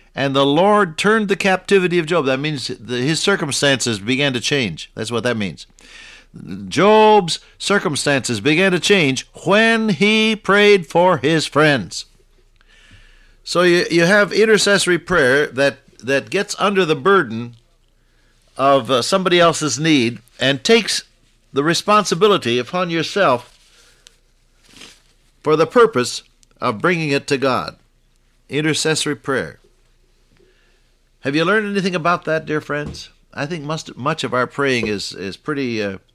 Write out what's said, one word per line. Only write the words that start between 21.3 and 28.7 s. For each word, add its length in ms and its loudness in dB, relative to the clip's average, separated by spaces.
the 100 -2
responsibility 960 2
upon 300 -4
yourself 600 0
for 140 0
the 100 2
purpose 560 2
of 200 -4
bringing 300 -2
it 160 -2
to 100 -2
God. 400 -2
Intercessory 680 -2